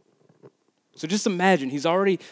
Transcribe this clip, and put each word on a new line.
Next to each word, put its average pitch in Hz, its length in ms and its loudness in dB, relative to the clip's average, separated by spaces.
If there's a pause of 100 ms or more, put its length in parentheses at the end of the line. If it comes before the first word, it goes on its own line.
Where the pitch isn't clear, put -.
(960)
So 156 140 -10
just 202 180 -2
imagine, 180 420 2
he's 135 160 -4
already 180 360 0 (120)